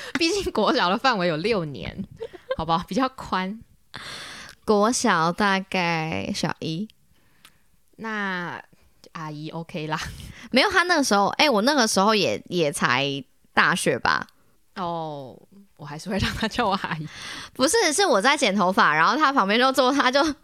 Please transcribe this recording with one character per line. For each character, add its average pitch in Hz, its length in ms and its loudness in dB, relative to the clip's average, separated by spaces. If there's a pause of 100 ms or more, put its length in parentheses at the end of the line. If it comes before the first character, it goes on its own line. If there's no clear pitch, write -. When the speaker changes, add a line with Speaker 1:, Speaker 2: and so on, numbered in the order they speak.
(200)
Speaker 1:
毕 330 100 2
竟 370 220 -2
国 254 240 2
小 202 120 2
的 190 100 2
范 247 200 2
围 175 100 0
有 165 100 0
六 196 280 -2
年， 135 400 -10 (500)
好 165 80 -4
不 160 80 -2
好？ 165 160 0
比 - 60 -6
较 262 160 0
宽。 190 500 -6 (1040)
Speaker 2:
国 214 280 4
小 175 400 2
大 196 280 2
概 170 760 -2
小 - 240 -4
一。 160 280 -6 (1080)
Speaker 1:
那 196 680 -6 (520)
阿 156 180 -10
姨 151 180 -10
OK 160 380 -8
啦。 156 120 -4 (520)
Speaker 2:
没 247 100 4
有， 392 80 2
她 359 140 2
那 359 120 0
个 294 80 4
时 214 120 2
候， 202 120 4 (100)
哎， 302 120 4
我 208 140 2
那 269 100 2
个 254 140 2
时 196 120 0
候 208 140 4
也， 143 260 2 (100)
也 160 220 0
才 139 520 0 (280)
大 170 220 4
学 165 240 0
吧。 78 300 0 (480)
Speaker 1:
哦， 160 600 -8 (400)
我 147 100 -18
还 147 120 -12
是 160 100 -14
会 196 120 -2
让 220 160 0
她 220 120 -2
叫 226 200 -2
我 190 80 0
阿 - 220 -4
姨。 151 100 -8 (460)
Speaker 2:
不 262 140 4
是， 381 240 2
是 392 140 0
我 240 160 2
在 277 160 2
剪 214 180 0
头 185 160 2
发， 185 220 4
然 160 140 4
后 202 80 2
她 269 180 2
旁 220 140 2
边 208 120 2
就 262 120 4
坐， 262 200 2
她 262 200 2
就， 277 120 4 (200)